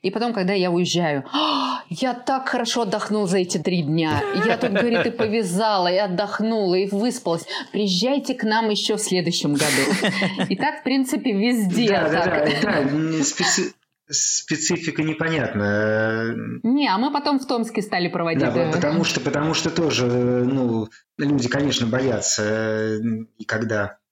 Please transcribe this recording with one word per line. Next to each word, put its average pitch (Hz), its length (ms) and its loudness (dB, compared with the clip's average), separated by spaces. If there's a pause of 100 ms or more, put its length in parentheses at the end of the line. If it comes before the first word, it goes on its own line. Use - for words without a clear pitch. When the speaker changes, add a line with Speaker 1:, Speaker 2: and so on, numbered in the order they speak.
Speaker 1:
И 185 80 -2
потом, 226 220 -2
когда 196 220 0
я 180 180 2
уезжаю, 165 500 0 (360)
<gasps> - 320 -4
я 240 240 -4
так 262 340 -4
хорошо 240 340 -2
отдохнула 208 460 -2
за 190 100 2
эти 175 200 -2
три 175 240 0
дня. 156 380 0 (260)
Я 226 100 2
тут, 240 160 -2
говорит, 233 340 2
и 233 40 0
повязала, 214 800 0
и 180 60 2
отдохнула, 202 760 0
и 190 160 2
выспалась. 196 560 -2 (260)
«Приезжайте 226 600 0
к 254 100 -6
нам 214 260 2
ещё 208 260 0
в 214 40 -4
следующем 175 540 0
году». 139 300 2 (260)
<laughs> 190 400 -2
И 196 60 -2
так, 294 240 -4
в - 40 -20
принципе, 262 480 0
везде 220 560 2
Speaker 2:
Да, 170 200 2
да, 170 160 2
Speaker 1:
так. 156 200 0
Speaker 2:
да, 156 280 0
да, 151 100 2
не 156 400 0
специ-, - 500 0 (380)
специфика 156 960 -2
непонятна. 110 1300 0 (300)
Speaker 1:
Не, 262 240 2
а 190 100 2
мы 269 140 0
потом 285 260 0
в 269 80 -6
Томске 226 360 -2
стали 180 260 0
проводить, 170 340 0
Speaker 2:
Да, 160 80 2
Speaker 1:
да. 170 220 2
Speaker 2:
потому 165 320 2
что, - 160 0
потому 147 340 0
что 160 160 0
тоже, 127 360 2
э, 123 380 4
ну, 123 440 2 (300)
люди, 143 300 2
конечно, 139 380 0
боятся, 113 580 0
э, 110 540 0 (400)
и 107 60 -12
когда 110 540 -2 (140)